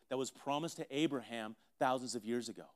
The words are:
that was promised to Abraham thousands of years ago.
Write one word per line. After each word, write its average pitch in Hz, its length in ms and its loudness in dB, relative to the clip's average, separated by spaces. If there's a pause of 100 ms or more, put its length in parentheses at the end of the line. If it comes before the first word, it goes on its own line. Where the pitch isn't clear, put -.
(100)
that 127 80 0
was 131 120 0
promised 151 460 -2
to 160 100 -6 (100)
Abraham 117 600 0 (220)
thousands 127 360 2
of 107 100 -4
years 117 240 0
ago. 87 280 -12